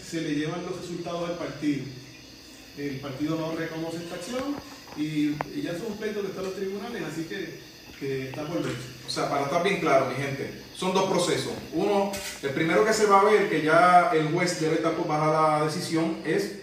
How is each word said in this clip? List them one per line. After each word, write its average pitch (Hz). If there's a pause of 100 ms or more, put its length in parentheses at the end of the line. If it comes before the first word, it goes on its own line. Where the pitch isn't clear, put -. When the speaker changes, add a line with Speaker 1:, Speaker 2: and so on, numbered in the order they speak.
Speaker 1:
se 165
le 151
llevan 165
los 180
resultados 170
al 170
partido. 139 (960)
El 143
partido 147
no 160
reconoce 165
esta 175
acción 254 (400)
y, 151 (180)
y 143
ya 160
es 175
un 208
pleito 208
que 190
está 185
en 190
los 190
tribunales, 202
así 156
que, 190 (400)
que 135
está 151
por 156
ver. 127 (300)
Speaker 2:
O -
sea, -
para 143
estar 170
bien 180
claro, 135
mi 127
gente, 135 (240)
son 185
dos -
procesos. 165 (220)
Uno, 202 (300)
el 139
primero 165
que 220
se 208
va 196
a 202
ver, 214
que 151
ya 170
el 156
juez 170
debe 156
estar 160
por 156
bajar 156
la 156
decisión, 160
es 185 (200)